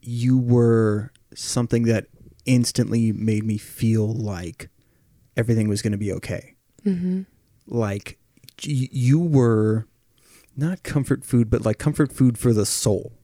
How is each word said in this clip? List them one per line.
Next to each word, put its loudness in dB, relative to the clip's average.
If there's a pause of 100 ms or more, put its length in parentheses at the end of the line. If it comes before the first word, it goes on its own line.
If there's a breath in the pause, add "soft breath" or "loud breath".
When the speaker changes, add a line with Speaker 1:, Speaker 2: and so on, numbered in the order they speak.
Speaker 1:
you 2
were 2 (220)
something -2
that 2 (400)
instantly 0
made -2
me -4
feel -2
like -8 (680)
everything 0
was -2
gonna -2
be -4
okay. -10 (300)
Speaker 2:
Mm-hmm. -2 (440)
Speaker 1:
Like, -4 (480)
y-, -2
you 2
were 2 (680 soft breath)
not -4
comfort -2
food, 2
but, 0
like, 0
comfort 0
food 2
for 2
the 2
soul. -2 (120)